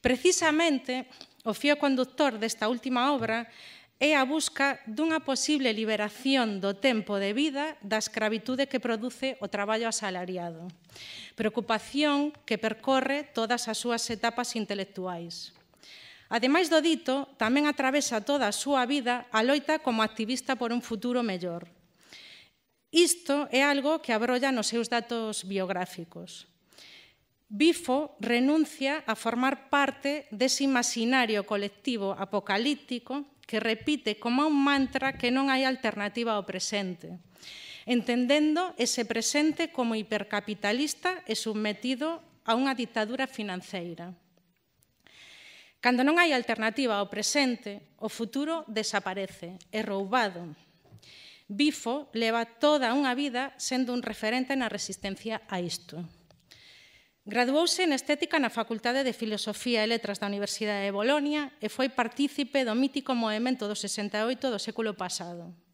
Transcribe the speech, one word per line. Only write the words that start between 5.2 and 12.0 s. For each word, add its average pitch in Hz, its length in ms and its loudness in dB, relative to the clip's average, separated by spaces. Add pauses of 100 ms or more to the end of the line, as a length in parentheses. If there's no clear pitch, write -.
posible 269 480 0
liberación 214 880 0
do 196 160 0
tempo 208 480 2
de 202 80 0
vida 294 480 -2
da 214 240 -2
escravitude 226 640 -2
que 269 160 -4
produce 240 560 -4
o 202 80 -8
traballo 214 400 0
asalariado, 180 800 -6 (720)
preocupación 285 1040 0